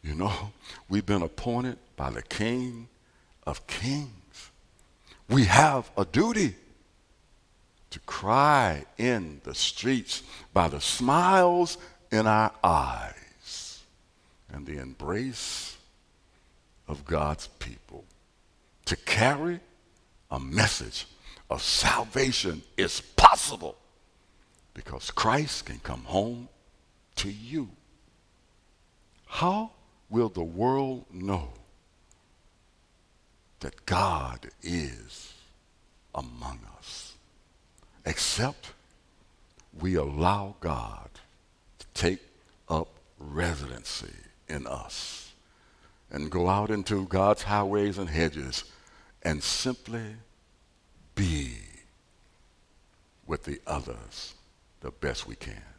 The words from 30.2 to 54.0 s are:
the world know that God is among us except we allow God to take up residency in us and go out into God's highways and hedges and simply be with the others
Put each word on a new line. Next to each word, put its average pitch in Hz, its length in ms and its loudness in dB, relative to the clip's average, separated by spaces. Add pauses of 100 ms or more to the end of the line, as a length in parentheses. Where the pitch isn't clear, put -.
the 92 160 -4
world 127 680 0
know 90 360 -4 (2000)
that - 240 -14
God 67 640 -2 (120)
is 71 720 -8 (800)
among 62 460 -10 (180)
us - 360 -18 (920)
except - 680 -2 (1040)
we 92 160 0
allow 87 640 0
God 55 500 -8 (680)
to - 140 -20
take 92 260 0 (480)
up 82 220 -2 (300)
residency 71 920 -6 (340)
in 71 200 -8
us - 640 -10 (800)
and 73 220 -8
go 87 180 8
out 104 220 6
into 98 340 2
God's 98 380 6
highways 101 540 2
and 92 120 -4
hedges 76 540 0 (580)
and 76 220 -2
simply 113 720 -4 (960)
be 78 400 0 (1700)
with 76 160 -6
the 71 240 -10
others 60 680 -10 (480)